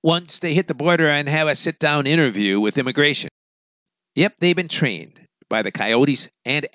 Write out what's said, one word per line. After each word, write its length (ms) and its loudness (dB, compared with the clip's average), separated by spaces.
once 340 0
they 160 -2
hit 140 0
the 80 -6
border 320 2
and 200 0
have 200 0
a 80 0
sit-down 500 0
interview 540 2
with 180 0
immigration. 520 0
Yep, 260 0
they've 160 2
been 120 -4
trained 600 -6
by 140 -2
the 100 -6
coyotes 560 0
and 320 -2